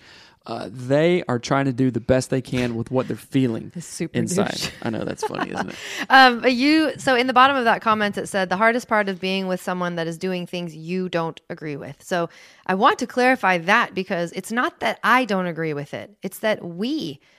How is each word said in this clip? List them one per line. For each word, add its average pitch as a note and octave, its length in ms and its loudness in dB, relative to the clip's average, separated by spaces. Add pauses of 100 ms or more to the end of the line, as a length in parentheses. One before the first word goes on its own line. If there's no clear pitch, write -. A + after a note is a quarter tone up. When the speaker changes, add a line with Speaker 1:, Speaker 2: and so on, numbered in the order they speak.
(480)
Speaker 1:
Uh, A#2 240 -8
they C#3+ 540 2
are B2 140 -2
trying C#3 240 0
to C3+ 80 0
do B2+ 180 0
the A#2 80 -2
best B2+ 320 0
they C3+ 100 0
can B2 360 -4
with A2+ 120 -4
what B2+ 200 -2
they're A2+ 80 -4
feeling A#2+ 540 -2
Speaker 2:
<laughs> - 40 -20
The F3 80 -10
super - 340 -10
Speaker 1:
inside. B2 360 0
Speaker 2:
douche. - 180 -6 (100)
Speaker 1:
I A#2 100 -4
know, A2 140 -4
that's - 220 -6
funny, - 240 -6
isn't - 200 -6
it? - 40 -12 (180)
Speaker 2:
<laughs> - 160 -8
Um, B3+ 320 8
but B3+ 120 4
you, D4 460 4
so C4 180 2
in B3 100 2
the C4 60 0
bottom C4 240 6
of B3+ 80 0
that A3 180 2
comment, G#3+ 340 0
it F3+ 120 -4
said, F#3+ 200 0
"The F3+ 80 0
hardest A#3 300 2
part G#3 220 2
of F#3 100 -4
being F#3+ 300 -2
with F#3 120 -2
someone F3+ 360 -4
that E3 100 -2
is E3 120 -6
doing F3+ 280 -4
things F3 300 -8
you F3+ 320 -4
don't E3 320 -4 (100)
agree D#3 260 -8
with." C#3+ 240 -12
So E3+ 280 -2 (360)
I F#3 100 0
want B3 260 4
to A#3 80 -4
clarify B3 500 2
that, G3 340 2
because F3 440 -4
it's F#3+ 160 -8
not C4 260 -2
that A3 240 -4
I B3 220 4
don't F#3+ 220 0
agree D#3+ 280 -2
with C#3+ 180 -6
it. C3+ 300 -10
It's - 160 -10
that G#3+ 260 0
we F3 540 -6 (200)